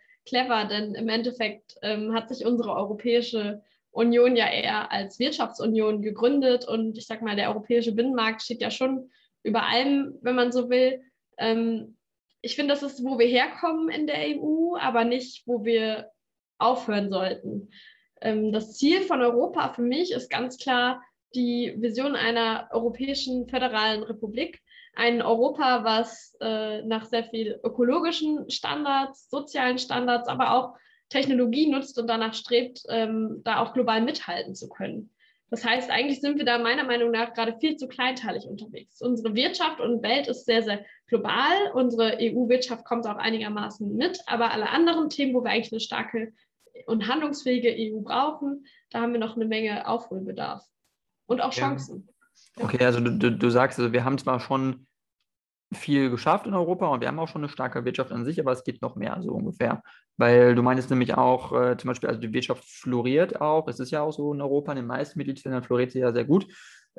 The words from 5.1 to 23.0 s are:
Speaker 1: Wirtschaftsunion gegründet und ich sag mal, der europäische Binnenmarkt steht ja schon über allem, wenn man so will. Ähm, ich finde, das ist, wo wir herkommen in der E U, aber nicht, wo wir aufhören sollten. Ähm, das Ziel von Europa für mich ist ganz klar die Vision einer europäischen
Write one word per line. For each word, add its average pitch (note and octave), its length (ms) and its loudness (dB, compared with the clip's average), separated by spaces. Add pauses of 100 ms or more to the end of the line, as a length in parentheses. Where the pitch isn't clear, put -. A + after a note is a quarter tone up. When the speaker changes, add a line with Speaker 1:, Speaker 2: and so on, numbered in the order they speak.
Speaker 1:
Wirtschaftsunion A3 840 0
gegründet B3 640 2
und A3 300 -2
ich - 100 -16
sag A3 140 -10
mal, G#3+ 160 -2
der G#3 140 0
europäische A#3 420 0
Binnenmarkt A3+ 480 0
steht A3+ 220 -6
ja - 80 -2
schon C4 400 -2 (320)
über G3+ 240 0
allem, C#4 560 2
wenn B3 120 0
man B3 160 2
so B3 200 0
will. B3+ 320 4 (340)
Ähm, A3+ 600 -2 (420)
ich - 160 -8
finde, C#4+ 160 2
das C#4+ 100 -2
ist, C4+ 220 -6
wo C4 140 -2
wir A#3 80 8
herkommen D#4+ 640 2
in D4+ 160 -2
der D4 200 -2
E D4 120 -2
U, E4 400 0
aber A#3 260 2
nicht, B3 420 -4
wo A#3 180 -2
wir A3 460 0 (460)
aufhören G#3 540 0
sollten. F#3+ 580 -4 (540)
Ähm, G#3+ 280 0
das A3 280 -4
Ziel F4 240 4
von D#4 180 0
Europa B3 540 2
für A#3+ 80 -4
mich C#4 300 0
ist B3 180 -6
ganz B3+ 260 -4
klar B3 460 0 (320)
die A#3+ 440 0
Vision A#3+ 380 -2
einer A3+ 540 0
europäischen B3+ 760 -2